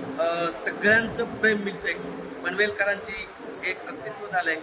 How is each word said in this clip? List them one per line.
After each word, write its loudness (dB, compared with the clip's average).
अ, 2
सगळ्यांचं 4
प्रेम 4
मिळतंय. -2
पनवेलकरांची 0
एक -4
अस्तित्व -8
झालंय 0